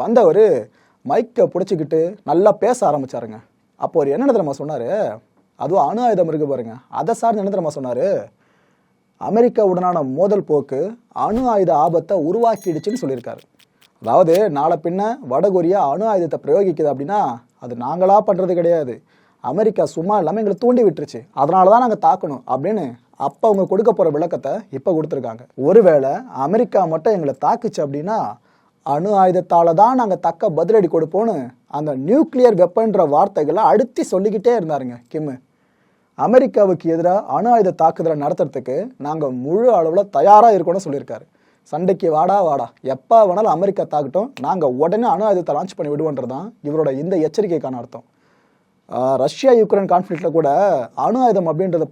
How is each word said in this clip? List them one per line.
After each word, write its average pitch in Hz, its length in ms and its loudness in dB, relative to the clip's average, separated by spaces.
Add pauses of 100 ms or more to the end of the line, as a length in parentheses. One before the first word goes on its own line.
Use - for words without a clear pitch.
வந்தவரு 208 440 4 (640)
மைக்கை 226 440 0
புடிச்சுக்கிட்டு 160 460 -2 (300)
நல்லா 196 220 4 (120)
பேச 240 140 0 (120)
ஆரம்பிச்சாருங்க. 120 500 -8 (440)
அப்போ - 160 -2
அவர் 139 160 0
என்ன 262 200 0
தெரியுமா 147 240 -2
சொன்னாரு? 143 280 -8 (760)
அதுவும் 160 260 0
அணு 214 160 -4
ஆயுதம் 180 260 0
இருக்கு 151 200 -2
பாருங்க, 113 240 -8 (240)
அதை 220 200 -2
சார்ந்து 226 220 0
என்ன 196 120 -4
தெரியுமா 165 220 -4
சொன்னாரு? 131 320 -4 (1200)
அமெரிக்காவுடனான 185 680 2 (180)
மோதல் 190 320 0
போக்கு 131 320 -2 (460)
அணு 220 260 -2
ஆயுத 185 220 2 (100)
ஆபத்தை 170 320 0 (140)
உருவாக்கிடுச்சுன்னு 208 720 -2
சொல்லியிருக்காரு. 120 420 -8 (580)
அதாவது 160 320 4 (220)
நாளை 160 280 0
பின்ன 180 180 -4 (280)
வடகொரியா 180 480 0 (120)
அணு 175 200 -4
ஆயுதத்தை 180 320 -2
பிரயோகிக்குது 165 480 0
அப்படின்னா 143 300 -4 (440)
அது 123 100 -12 (100)
நாங்களா 185 320 2 (100)
பண்றது 185 320 0
கிடையாது, 165 360 0 (560)
அமெரிக்கா 190 340 0 (100)
சும்மா 175 260 -2
இல்லாம 175 220 -2
எங்களை 202 220 -2
தூண்டி 247 220 4
விட்டுருச்சு, 151 340 -4 (220)
அதனால 185 300 4
தான் 240 120 6
நாங்க 220 200 0
தாக்கணும் 170 380 0 (100)
அப்படின்னு 170 320 -4 (420)
அப்ப - 220 -8
அவங்க 196 220 2
கொடுக்க 202 280 2
போற 175 180 2
விளக்கத்தை 151 360 -4 (260)
இப்ப 190 180 -2
கொடுத்துருக்காங்க. 131 460 -6 (260)
ஒருவேளை 165 420 6 (360)
அமெரிக்கா 214 340 0 (120)
மட்டும் 165 240 0
எங்களை 143 180 -4 (100)
தாக்குச்சு 196 400 -2
அப்படின்னா 151 340 -6 (800)
அணு 190 160 -2 (100)
ஆயுதத்தால 170 580 4
தான் 247 200 4
நாங்க 185 260 0
தக்க 190 320 -2
பதிலடி 175 360 2
கொடுப்போம்னு 180 420 0 (420)
அந்த 151 160 -4 (140)
நியூக்ளியர் 247 540 2
வெப்பன்ற 185 520 0
வார்த்தைகளை 175 560 0
அழுத்தி 240 420 0
சொல்லிக்கிட்டே 208 460 0
இருந்தாருங்க 135 400 -6 (160)
கிம்மு. 147 220 -8 (880)
அமெரிக்காவுக்கு 196 720 2
எதிரா 175 200 0 (220)
அணு 214 160 0
ஆயுத 190 180 2 (120)
தாக்குதலை 165 400 -2
நடத்துறதுக்கு 135 520 -4 (300)
நாங்க 151 180 -6 (220)
முழு 214 320 0
அளவுல 170 260 0 (140)
தயாரா 208 380 8
இருக்கோம்னு 180 300 -2
சொல்லியிருக்காரு. 131 400 -10 (440)
சண்டைக்கு 185 440 -2
வாடா 180 200 2 (120)
வாடா, 139 200 -2 (280)
எப்ப - 180 -6 (160)
வேணாலும் 190 260 0
அமெரிக்கா 190 380 -2
தாக்கட்டும், 156 360 -2 (160)
நாங்க 165 220 -2 (160)
உடனே 214 320 0
அணு 196 140 -2
ஆயுதத்தை 180 280 0
லான்ச் 180 220 -6
பண்ணி 151 140 -4
விடுவோன்றதுதான் 143 540 -6 (220)
இவரோட 151 220 0 (100)
இந்த 175 140 -4 (120)
எச்சரிக்கைக்கான 151 540 -2
அர்த்தம். 117 240 -18 (880)
ஆ, 117 60 -4 (240)
ரஷ்யா 247 360 4
யுக்ரைன் 202 340 2
கான்ஃப்ளிக்ட்ல 175 420 -2
கூட 165 120 2 (580)
அணு 226 180 0
ஆயுதம் 190 280 2
அப்படின்றத 175 400 -2